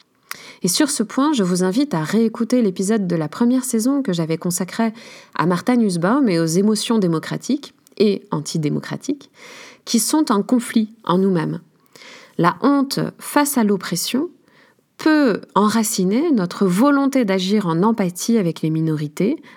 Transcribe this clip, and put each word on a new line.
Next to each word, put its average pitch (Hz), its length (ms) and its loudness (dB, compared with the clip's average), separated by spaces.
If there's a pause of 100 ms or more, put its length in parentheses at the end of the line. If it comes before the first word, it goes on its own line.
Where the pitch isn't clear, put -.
(640)
Et 190 40 -2
sur 277 220 0
ce - 140 -4
point, 285 300 0
je 226 100 0
vous 180 200 0
invite 226 300 0
à 160 100 -2
réécouter 226 600 0
l'épisode 196 420 0
de 175 100 -2
la 156 140 -2
première 247 340 0
saison 254 380 0
que 196 120 -2
j'avais 165 260 -2
consacré 185 520 -2 (440)
à - 100 -2
Martha 247 300 0
Nussbaum 214 520 2
et 170 120 2
aux 165 80 2
émotions 208 500 0
démocratiques 175 760 -2 (240)
et 202 320 2
antidémocratiques 151 1000 -6 (560)
qui 233 140 0
sont 302 320 0
en 202 100 2
conflit 226 480 0 (140)
en 180 160 2
nous-mêmes. 170 400 0 (800)
La 170 220 2
honte 277 380 2 (200)
face 285 380 0
à 233 60 4
l'oppression 208 680 -2 (680)
peut 285 440 2 (120)
enraciner 214 800 2
notre 196 340 0
volonté 269 600 2
d'agir 190 420 0
en 165 160 2
empathie 220 560 0
avec 170 220 -2
les 160 100 0
minorités, 160 680 -2 (160)